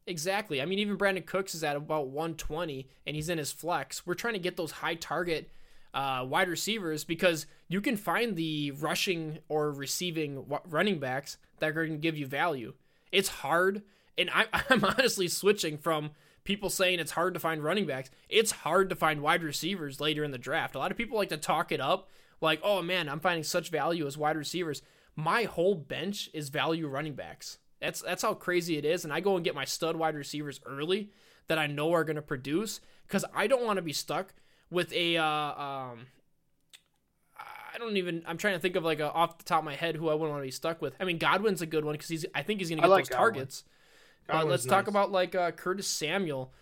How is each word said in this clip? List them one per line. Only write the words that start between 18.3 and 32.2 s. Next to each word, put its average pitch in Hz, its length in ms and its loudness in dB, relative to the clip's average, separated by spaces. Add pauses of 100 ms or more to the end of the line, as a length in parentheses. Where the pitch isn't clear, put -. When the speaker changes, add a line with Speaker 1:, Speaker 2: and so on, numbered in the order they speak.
Speaker 1:
hard 185 380 4
to 170 60 -2
find 156 260 2
wide 170 220 4
receivers 151 560 -4
later 151 240 0
in 147 80 -4
the 127 60 -8
draft. 131 360 -2
A 135 40 -4
lot 160 120 0
of 202 60 -4
people 226 220 -2
like 190 100 2
to 165 80 -4
talk 165 360 0
it 143 80 -2
up, 165 280 0 (320)
like, 156 240 2
"Oh, 196 180 4
man, 170 260 0
I'm 147 120 -4
finding 170 240 0
such 170 260 -2
value 156 360 0
as 139 120 -8
wide 151 180 2
receivers." 156 460 -4 (340)
My 180 280 0
whole 185 300 2
bench 160 580 -6
is 156 160 -8
value 151 400 0
running 143 260 -4
backs. - 440 -12 (220)
That's, 160 220 -6
that's 180 200 -4
how 220 120 0
crazy 175 420 0
it 147 80 -4
is, 170 200 2
and 151 80 -4
I 160 80 0
go 196 160 2
and 170 80 -2
get 165 100 0
my 139 100 -4
stud 165 320 -2
wide 160 180 0
receivers 147 520 -8
early 175 440 -2 (380)
that 160 100 2
I 156 80 2
know 147 260 0
are 165 120 4
gonna 151 180 -2